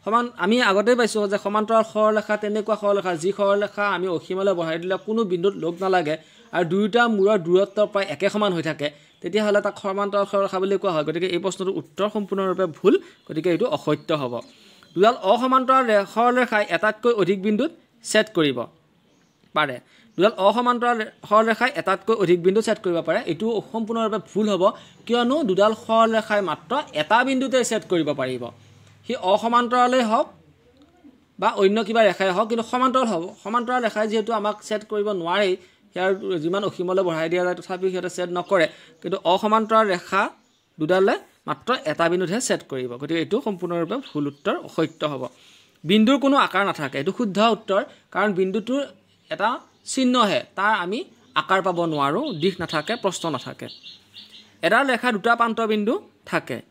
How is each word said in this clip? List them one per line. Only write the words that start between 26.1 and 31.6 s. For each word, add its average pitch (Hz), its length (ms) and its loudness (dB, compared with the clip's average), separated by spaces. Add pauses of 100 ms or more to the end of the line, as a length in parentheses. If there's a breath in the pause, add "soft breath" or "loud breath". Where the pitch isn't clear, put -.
মাত্ৰ - 240 -6 (280)
এটা 214 180 4 (100)
বিন্দুতে 262 300 0 (120)
ছেদ 220 200 -2
কৰিব 160 180 0 (120)
পাৰিব। 127 240 -4 (640 soft breath)
সি 233 80 -4 (180)
অসমান্তৰালেই 240 760 2
হওক 262 160 2 (1120)
বা 190 100 0 (140)